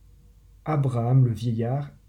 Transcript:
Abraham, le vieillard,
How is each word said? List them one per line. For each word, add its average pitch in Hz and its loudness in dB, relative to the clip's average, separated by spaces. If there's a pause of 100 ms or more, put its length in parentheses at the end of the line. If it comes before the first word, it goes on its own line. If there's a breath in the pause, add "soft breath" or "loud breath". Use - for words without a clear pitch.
(640)
Abraham, 131 2
le 117 0
vieillard, 117 -4 (180)